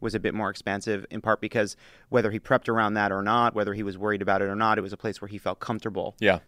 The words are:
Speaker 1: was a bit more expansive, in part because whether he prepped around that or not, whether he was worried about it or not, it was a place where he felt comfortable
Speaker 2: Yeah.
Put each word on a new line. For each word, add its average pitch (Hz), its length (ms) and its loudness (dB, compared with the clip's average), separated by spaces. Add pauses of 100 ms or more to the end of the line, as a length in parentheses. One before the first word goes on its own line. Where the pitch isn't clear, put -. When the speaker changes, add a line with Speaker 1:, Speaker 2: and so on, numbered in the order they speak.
Speaker 1:
was 113 140 -4
a 110 60 0
bit 101 140 -2
more 104 160 -2
expansive, 101 600 -4
in 107 100 -8
part 110 200 2
because 107 360 -2 (320)
whether 113 220 4
he 107 100 -4
prepped - 280 2
around 110 260 2
that 101 180 2
or 98 100 0
not, 113 320 2
whether 101 200 0
he 107 80 -6
was 98 140 -6
worried 101 260 -2
about 98 200 2
it 98 40 0
or 98 100 -4
not, 110 220 2
it 101 40 -2
was 95 100 -8
a 98 40 -10
place 104 240 -6
where 101 80 -12
he 101 100 -14
felt 95 220 -6
comfortable 104 580 -6
Speaker 2:
Yeah. 95 280 4